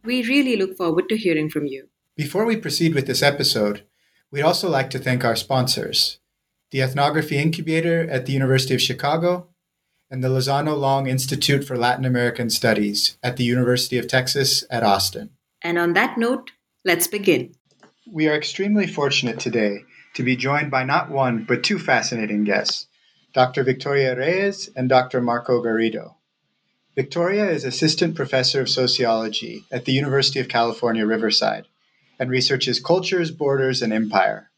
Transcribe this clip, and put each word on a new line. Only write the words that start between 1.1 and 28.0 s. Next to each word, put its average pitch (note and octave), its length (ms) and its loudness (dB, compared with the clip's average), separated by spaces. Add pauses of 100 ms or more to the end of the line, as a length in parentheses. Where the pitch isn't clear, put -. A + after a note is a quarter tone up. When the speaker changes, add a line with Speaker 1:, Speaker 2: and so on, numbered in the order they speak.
Speaker 1:
hearing D#3 340 0
from D3 160 -4
you. C3+ 220 -10 (260)
Speaker 2:
Before E3+ 300 -2
we A3+ 120 2
proceed E3 380 0
with - 140 0
this B2 120 -2
episode, A#2 640 2 (480)
we'd C#3+ 120 -4
also F3 280 2
like C3 200 0
to C3 100 -6
thank B2+ 240 0
our A#2 100 2
sponsors, - 840 -2 (500)
the C3+ 120 0
Ethnography C#3+ 560 0
Incubator D#3+ 680 0
at B2+ 180 -4
the C3+ 60 -4
University C3 420 2
of A#2+ 60 0
Chicago E3 680 0 (600)
and C3 140 -6
the C3 60 0
Lozano C#3 500 0
Long C3+ 300 0
Institute C3+ 560 0
for B2+ 120 -6
Latin B2+ 280 0
American A#2+ 440 0
Studies G#2 760 0
at B2 120 -4
the B2 80 -2
University B2 540 2
of A2+ 80 -4
Texas C3 640 0
at A#2 140 0
Austin. G2+ 460 0 (320)
Speaker 1:
And E3+ 160 -2
on F3 160 0
that A#3 220 2
note, A#3+ 360 -2 (320)
let's E3+ 240 2
begin. F3+ 480 0 (500)
Speaker 2:
We D#3 220 0
are D3+ 80 2
extremely G3 500 0
fortunate C3+ 540 0
today G#2+ 400 0 (340)
to C3 80 -6
be B2+ 140 2
joined C#3+ 340 -2
by C3 140 0
not D#3+ 260 0
one, B2+ 320 0
but A#2+ 220 -2
two G3 160 0
fascinating A2 640 0
guests, - 420 -2 (460)
Doctor B2+ 320 2
Victoria C3 520 0
Reyes F#3+ 600 -2
and B2+ 120 -2
Doctor B2+ 320 2
Marco A#2+ 400 0
Garrido. A2+ 520 -2 (840)
Victoria F3 560 0
is C#3+ 140 -2
Assistant D#3+ 500 0